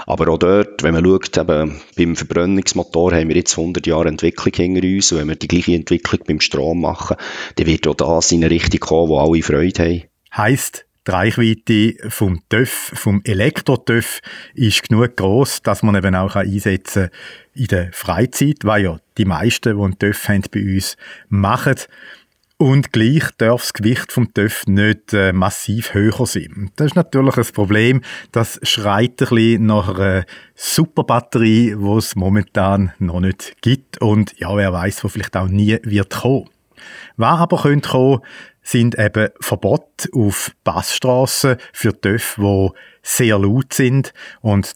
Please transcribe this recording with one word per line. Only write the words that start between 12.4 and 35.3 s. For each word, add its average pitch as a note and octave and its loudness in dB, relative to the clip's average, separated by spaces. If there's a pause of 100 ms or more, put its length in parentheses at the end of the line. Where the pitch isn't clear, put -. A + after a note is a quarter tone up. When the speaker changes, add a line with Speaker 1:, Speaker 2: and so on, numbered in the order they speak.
Speaker 2:
töff, - -2
vom G2+ 0
Elektro-töff, A#2 -2 (340)
ist G#2+ 0
genug A#2 2
gross, G#2 0
dass G#2 -2
man G#2+ 2
eben F#2+ 2
auch F#2+ -2
einsetzen G2 -2
kann - -12
in A#2 -2
der F2+ 0
Freizeit, B2+ -2
weil G#2 2
ja E2+ -4 (180)
die A2 0
meisten, G2 0
die G#2 -2
einen F#2+ -2
töff G2+ -2
haben, G2 2
bei G#2 -2
uns G2 -4 (320)
machen. G#2 2 (840)
Und C3+ 2
gleich B2 2 (160)
darf A#2 2
das - -8
Gewicht G#2+ -2
vom A#2+ -2
töff G#2 -2
nicht, G#2 2
äh, F#2+ 2
massiv G2+ -2
höher G#2 0
sein. G2 -8
Das D3+ 0
ist - -2
natürlich C3+ 2
ein A#2 -2
Problem. G#2+ 2 (300)
Das - -2
schreit G#2+ 0
ein A2+ 0
bisschen A2+ 4
nach G#2+ 2
einer F#2+ 0 (280)
Superbatterie, A#2 0
die G2+ 0
es - -2
momentan G2 0
noch F2 -2
nicht - -4
gibt. - -2
Und G#2+ 0
ja, G2 -6
wer G2 0
weiss, F2+ -4
wo G#2 -4
vielleicht - -8